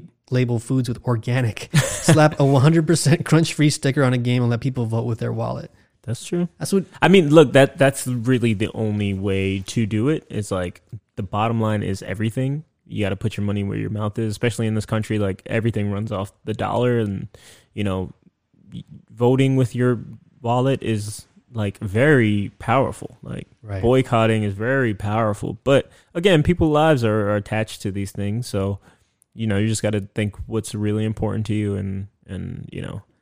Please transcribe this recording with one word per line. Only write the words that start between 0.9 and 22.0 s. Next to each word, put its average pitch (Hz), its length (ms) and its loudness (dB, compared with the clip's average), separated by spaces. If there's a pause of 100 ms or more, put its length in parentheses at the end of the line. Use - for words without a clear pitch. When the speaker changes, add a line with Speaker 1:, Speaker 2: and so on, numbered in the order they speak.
Speaker 1:
organic. 120 680 -2
Speaker 2:
<laughs> - 40 -4
Speaker 1:
Slap 151 640 4
a 143 60 4
one 135 160 4
hundred 160 260 4
percent 165 380 2
crunch-free 151 440 4
sticker 139 340 0
on 127 100 4
a 127 40 0
game 123 260 0
and 117 60 2
let 117 120 0
people 127 240 -2
vote 113 200 -2
with 117 140 -4
their 120 140 -4
wallet." 117 380 -6 (320)
Speaker 2:
That's - 200 -10
true. 175 240 -2 (120)
Speaker 1:
That's 160 140 -6
what 196 120 2 (160)
Speaker 2:
I 156 80 4
mean, 180 200 8
look, 151 240 8
that, 135 240 6
that's 135 300 2
really 120 460 0
the 101 200 -2
only 104 400 -2
way 95 540 -2
to 117 180 -2
do 107 240 -2
it. 156 200 -4
It's 104 220 -6
like, 90 300 -6 (340)
the 107 80 -8
bottom 113 380 -2
line 107 220 0
is 95 200 -4
everything. 127 600 -4 (240)
You 107 180 -4
gotta 98 100 -2
put 101 220 -6
your 104 80 -2
money 101 180 -2
where 101 140 -4
your 107 120 -4
mouth 104 300 -4
is, 110 120 -2
especially 113 360 -2
in 110 80 -2
this 107 100 -2
country. 110 320 -2
Like, 98 280 -2
everything 107 460 -2
runs 104 200 -6
off 98 220 -6 (100)
the 110 100 -6
dollar, 110 460 0
and, 101 280 -4 (460)
you 104 100 -4
know, 95 280 -4 (1000)
voting 131 440 4
with 131 200 2
your 123 240 2 (420)
wallet 127 420 0
is, 104 420 -4 (280)
like, 104 260 -4
very 110 800 2